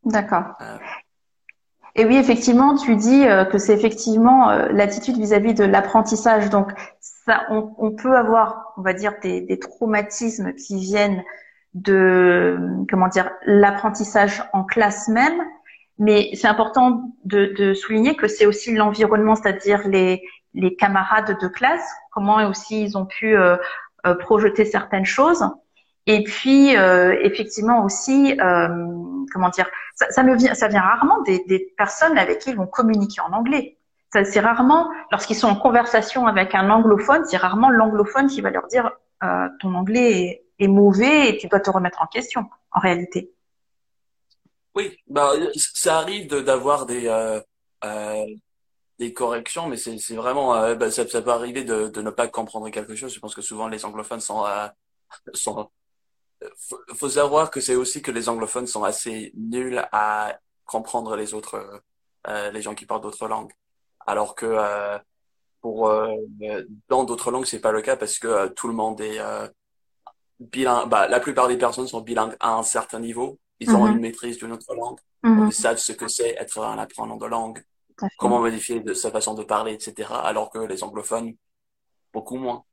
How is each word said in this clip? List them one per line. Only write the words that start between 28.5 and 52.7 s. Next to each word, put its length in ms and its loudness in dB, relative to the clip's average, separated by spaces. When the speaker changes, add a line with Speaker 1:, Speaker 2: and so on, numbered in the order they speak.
Speaker 1:
comment 160 0
dire, 180 -2
ça, 160 -2
ça 100 2
me 140 6
vient, 180 2
ça 140 0
vient 140 2
rarement 400 2
des, 260 0
des 300 -2
personnes 400 2
avec 220 0
qui 120 -6
ils 60 -4
vont 100 -4
communiquer 540 0
en 120 -6
anglais. 440 -4
Ça, 100 4
c'est 180 0
rarement, 480 4
lorsqu'ils 240 -4
sont 120 0
en 80 4
conversation 720 2
avec 260 0
un 160 2
anglophone, 560 4
c'est 120 -4
rarement 340 2
l'anglophone 560 2
qui 140 -2
va 100 -2
leur 160 -4
dire, 240 -2
euh, « 240 -2
Ton 120 -4
anglais 720 0
est, 60 2
est 20 4
mauvais 600 6
et 80 -2
tu 100 -12
dois 140 2
te 100 -2
remettre 300 -2
en 60 -2
question », 380 -8
en 100 0
réalité. 500 -2
Speaker 2:
Oui, 220 -8
bah, 240 2
ça 440 -2
arrive 280 -8
de, 140 -4
d'avoir 440 0
des, 220 -6
euh, 320 -2
euh, 400 -8
des 140 -8
corrections, 540 -6
mais 100 -10
c'est, 200 -12
c'est 180 -12
vraiment, 400 -4
euh, 200 0
bah, 160 -2
ça, 160 -4
ça 140 -4
peut 100 -4
arriver 320 -4
de, 240 -4
de 140 -12
ne 80 -8
pas 180 -4
comprendre 420 -10
quelque 260 -12